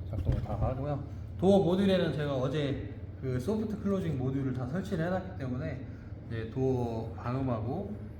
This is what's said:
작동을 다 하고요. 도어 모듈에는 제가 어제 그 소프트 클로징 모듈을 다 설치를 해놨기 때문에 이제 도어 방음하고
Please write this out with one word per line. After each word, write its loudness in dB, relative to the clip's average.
작동을 2
다 -2
하고요. 0
도어 8
모듈에는 4
제가 0
어제 0
그 -2
소프트 -2
클로징 0
모듈을 0
다 -2
설치를 -2
해놨기 -2
때문에 -4
이제 -4
도어 0
방음하고 -2